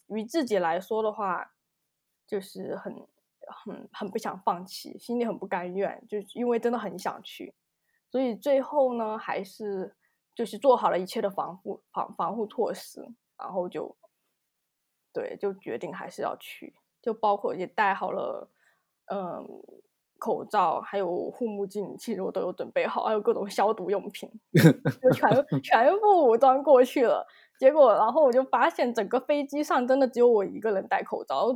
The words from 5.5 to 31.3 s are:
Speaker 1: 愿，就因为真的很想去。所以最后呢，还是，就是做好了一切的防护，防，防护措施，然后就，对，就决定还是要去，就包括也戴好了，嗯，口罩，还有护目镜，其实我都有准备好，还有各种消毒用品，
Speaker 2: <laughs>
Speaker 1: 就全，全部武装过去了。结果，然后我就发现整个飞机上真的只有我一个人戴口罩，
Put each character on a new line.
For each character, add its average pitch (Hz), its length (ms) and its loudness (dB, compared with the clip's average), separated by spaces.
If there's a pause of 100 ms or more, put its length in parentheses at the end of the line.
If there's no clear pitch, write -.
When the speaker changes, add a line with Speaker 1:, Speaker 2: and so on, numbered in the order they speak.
Speaker 1:
愿， 190 340 -4
就 214 100 -8 (160)
因 240 140 -4
为 233 100 0
真 233 140 -2
的 240 60 -4
很 185 200 -10
想 - 240 -8
去。 - 320 -18 (560)
所 247 100 -4
以 247 140 -2
最 269 260 0
后 262 340 0
呢， 220 240 -6
还 - 240 -6
是， 196 520 -10 (400)
就 240 100 -6
是 202 140 -10
做 254 180 6
好 214 140 0
了 175 80 0
一 185 60 -4
切 214 160 -6
的 196 100 -4
防 165 260 -8
护， - 260 -12 (100)
防， - 220 -8
防 185 220 -4
护 220 100 -4
措 - 260 -4
施， - 280 -14 (380)
然 - 140 -12
后 180 160 -4
就， - 280 -10 (1160)
对， - 240 -8
就 196 180 -4
决 127 220 -10
定 175 160 -10
还 185 160 -12
是 - 140 -12
要 - 140 -4
去， - 380 -20 (280)
就 226 100 -4
包 214 240 0
括 214 180 -4
也 180 120 -6
戴 196 260 0
好 190 200 -4
了， - 360 -8 (580)
嗯， 185 380 -8 (760)
口 - 260 -4
罩， 180 360 0
还 202 180 -8
有 180 320 -4
护 - 160 -6
目 202 200 -6
镜， 190 320 -10
其 226 160 -8
实 185 80 -6
我 185 80 -4
都 190 100 -6
有 180 120 -4
准 - 180 -8
备 170 160 0
好， - 180 -4
还 220 80 0
有 214 80 0
各 226 140 2
种 202 160 -6
消 208 240 0
毒 180 160 -6
用 196 200 -4
品， - 200 -16 (100)
Speaker 2:
<laughs> - 640 4
Speaker 1:
就 254 80 6
全， 262 520 2
全 277 360 4
部 403 280 6
武 226 100 6
装 262 260 6
过 269 220 8
去 262 200 2
了。 170 220 2 (320)
结 262 140 6
果， 269 220 8
然 214 180 4
后 311 120 4
我 247 80 6
就 254 120 4
发 262 240 2
现 277 240 0
整 226 160 0
个 240 120 0
飞 294 240 0
机 277 180 -4
上 285 240 0
真 262 120 4
的 262 100 4
只 247 100 -4
有 240 100 6
我 214 160 4
一 - 140 -8
个 214 140 -2
人 190 160 -2
戴 - 140 0
口 - 220 -8
罩， 190 320 0